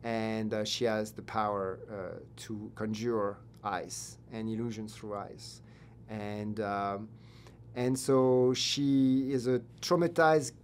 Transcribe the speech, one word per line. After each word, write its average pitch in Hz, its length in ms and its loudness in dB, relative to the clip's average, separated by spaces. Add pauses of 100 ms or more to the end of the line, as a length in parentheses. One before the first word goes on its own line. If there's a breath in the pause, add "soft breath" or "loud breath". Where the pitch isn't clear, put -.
And, 110 500 -2
uh, 107 100 -2
she 107 220 -2
has 107 260 0
the 95 120 -14
power, 101 560 -2 (120)
uh, 87 280 -8 (180)
to 107 380 -10
conjure 107 640 -2 (260)
ice - 560 -6 (120)
and 110 160 -6
illusions 110 460 -4
through 104 220 -8
ice. - 480 -10 (460 loud breath)
And, 107 500 -6
um, 101 500 -2 (680 loud breath)
and 127 220 0
so 127 560 6
she 135 800 4
is 123 160 0
a 123 140 2 (200)
traumatized 165 680 4 (120)